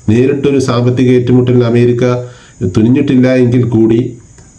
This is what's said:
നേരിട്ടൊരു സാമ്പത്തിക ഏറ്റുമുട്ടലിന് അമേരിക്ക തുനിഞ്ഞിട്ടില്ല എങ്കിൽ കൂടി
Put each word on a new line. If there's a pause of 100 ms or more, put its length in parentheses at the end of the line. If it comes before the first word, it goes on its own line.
നേരിട്ടൊരു
സാമ്പത്തിക
ഏറ്റുമുട്ടലിന്
അമേരിക്ക (640)
തുനിഞ്ഞിട്ടില്ല
എങ്കിൽ
കൂടി (420)